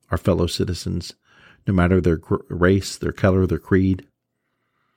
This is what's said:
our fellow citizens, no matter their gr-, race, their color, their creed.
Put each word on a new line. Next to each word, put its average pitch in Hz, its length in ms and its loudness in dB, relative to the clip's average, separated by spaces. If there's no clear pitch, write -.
our 87 60 -2
fellow 87 300 0
citizens, 90 680 -6
no 101 80 -2
matter 90 260 4
their 82 180 2
gr-, - 180 -4
race, 92 480 0
their 82 160 -6
color, 95 340 2
their 82 100 -2
creed. 95 480 0